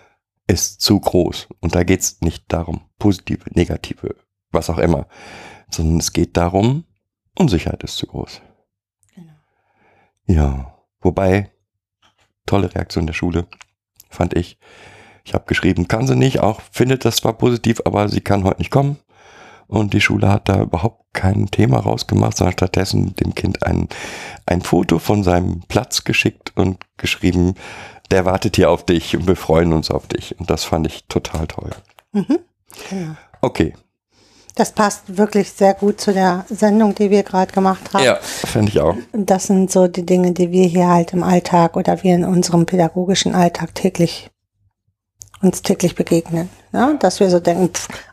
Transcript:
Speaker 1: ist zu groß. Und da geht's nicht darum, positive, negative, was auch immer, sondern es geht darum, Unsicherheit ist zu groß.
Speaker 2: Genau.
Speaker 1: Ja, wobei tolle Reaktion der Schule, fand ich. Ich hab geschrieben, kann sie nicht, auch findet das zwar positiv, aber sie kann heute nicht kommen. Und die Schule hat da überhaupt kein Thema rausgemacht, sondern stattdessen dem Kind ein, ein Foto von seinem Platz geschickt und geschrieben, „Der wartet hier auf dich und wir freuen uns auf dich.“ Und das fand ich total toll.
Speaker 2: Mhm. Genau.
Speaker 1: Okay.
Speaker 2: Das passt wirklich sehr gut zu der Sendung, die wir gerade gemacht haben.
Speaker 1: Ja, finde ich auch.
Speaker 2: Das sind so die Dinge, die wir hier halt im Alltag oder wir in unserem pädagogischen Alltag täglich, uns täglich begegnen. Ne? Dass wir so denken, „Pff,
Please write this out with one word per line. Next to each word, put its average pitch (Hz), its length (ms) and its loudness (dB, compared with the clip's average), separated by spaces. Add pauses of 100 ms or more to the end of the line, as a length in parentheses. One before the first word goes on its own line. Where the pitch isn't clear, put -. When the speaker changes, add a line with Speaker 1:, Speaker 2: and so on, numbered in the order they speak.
(460)
Speaker 1:
ist - 360 -2
zu 101 180 4
groß. - 480 -2 (120)
Und 82 140 -2
da 87 100 2
geht's - 360 -2
nicht - 320 -4
darum, 85 300 -4 (160)
positive, - 560 -2
negative, - 600 -4 (360)
was 82 180 -2
auch 82 80 -2
immer, 80 300 0 (640)
sondern 82 300 0
es - 120 -6
geht 82 240 0
darum, 98 480 0 (540)
Unsicherheit 110 440 0
ist - 140 -12
zu - 100 -10
groß. - 360 -12 (720)
Speaker 2:
Genau. 160 180 -20 (960)
Speaker 1:
Ja, 69 480 0 (260)
wobei 95 500 0 (960)
tolle 95 280 -2
Reaktion 85 320 -4
der 80 80 -6
Schule, 87 320 -4 (640)
fand 87 260 -4
ich. - 240 -4 (640)
Ich - 100 -8
hab - 120 -4
geschrieben, 90 420 0
kann 117 180 -2
sie 131 100 0
nicht, 131 240 0
auch 107 200 0 (100)
findet 131 340 0
das 117 120 0
zwar 117 160 -2
positiv, 117 520 0
aber 104 240 0
sie 101 120 -2
kann 98 240 0
heute 95 140 0
nicht - 120 -4
kommen. 143 280 0 (680)
Und 104 280 -2
die 101 80 2
Schule 104 260 2
hat 101 200 0
da 101 140 2
überhaupt 104 420 -4 (100)
kein 101 320 0
Thema 117 320 2
rausgemacht, 107 580 0
sondern 92 160 2
stattdessen 95 640 -2
dem 90 180 -2
Kind 90 280 -4
ein, 87 260 -2 (560)
ein 87 160 -2
Foto - 380 0
von 104 260 0
seinem 90 440 0
Platz - 360 -4
geschickt - 500 -2
und 95 300 -2 (140)
geschrieben, 90 560 0 (560)
„Der 92 160 2
wartet 92 300 0
hier 85 140 6
auf 85 140 0
dich 85 320 0
und 85 100 -4
wir 92 100 4
freuen 82 360 2
uns 78 180 0
auf 76 160 -4
dich.“ - 320 -8
Und 87 120 -4
das 80 140 -2
fand 80 220 -2
ich - 200 -10
total 80 400 -6
toll. - 240 -12 (420)
Speaker 2:
Mhm. 254 280 -2 (500)
Genau. 165 260 -10 (240)
Speaker 1:
Okay. 101 340 0 (800)
Speaker 2:
Das - 160 0
passt 202 460 -2
wirklich 208 340 0
sehr 196 240 4
gut 202 260 -2
zu 208 120 -2
der 185 360 0
Sendung, 208 460 2
die 208 160 0
wir 196 140 4
gerade 185 280 0
gemacht 190 400 0
haben. 185 120 4
Speaker 1:
Ja, 113 160 4
finde - 500 -2
ich - 100 2
auch. 82 160 2 (160)
Speaker 2:
Das 190 360 0
sind 190 220 2
so 185 180 4
die 175 180 -8
Dinge, 180 260 2
die 175 200 -2
wir 185 140 4
hier 175 220 2
halt 175 240 2
im 175 120 0
Alltag 175 520 2
oder 180 280 0
wir 185 100 4
in 175 100 2
unserem 175 400 2
pädagogischen 180 680 0
Alltag 175 400 0
täglich, - 560 -2 (1120)
uns 185 200 2
täglich 180 340 -2
begegnen. 165 520 -2 (220)
Ne? 269 300 0
Dass - 180 0
wir 190 120 4
so 175 100 4
denken, 175 300 0
„Pff, - 180 -10 (240)